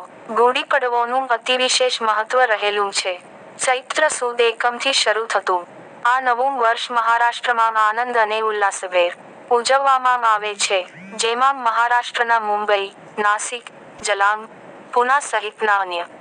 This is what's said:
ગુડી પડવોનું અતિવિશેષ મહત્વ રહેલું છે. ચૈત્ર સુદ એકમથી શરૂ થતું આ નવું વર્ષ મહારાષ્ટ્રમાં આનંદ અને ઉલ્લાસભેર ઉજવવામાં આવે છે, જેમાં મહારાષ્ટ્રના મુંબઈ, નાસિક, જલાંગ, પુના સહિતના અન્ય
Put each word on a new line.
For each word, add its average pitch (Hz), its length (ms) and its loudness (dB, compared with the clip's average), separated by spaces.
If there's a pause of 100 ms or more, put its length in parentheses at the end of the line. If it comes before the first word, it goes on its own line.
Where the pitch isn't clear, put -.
(300)
ગુડી 247 320 2
પડવોનું 254 640 0
અતિવિશેષ 254 760 0
મહત્વ 220 420 0
રહેલું 208 480 0
છે. 185 220 -4 (500)
ચૈત્ર 269 440 0
સુદ 240 320 -4
એકમથી 240 520 0
શરૂ 226 340 0
થતું 185 400 -2 (380)
આ 247 160 2
નવું 254 380 0
વર્ષ 233 320 0
મહારાષ્ટ્રમાં 233 1000 2
આનંદ 240 280 -2
અને 220 240 0
ઉલ્લાસભેર 196 720 0 (380)
ઉજવવામાં 254 840 2
આવે 208 200 -2
છે, 202 320 -2 (300)
જેમાં 240 400 0
મહારાષ્ટ્રના 233 840 0
મુંબઈ, 208 500 0 (280)
નાસિક, 208 460 -2 (380)
જલાંગ, 208 400 0 (520)
પુના 254 260 2
સહિતના 214 560 -2
અન્ય 180 280 -2 (160)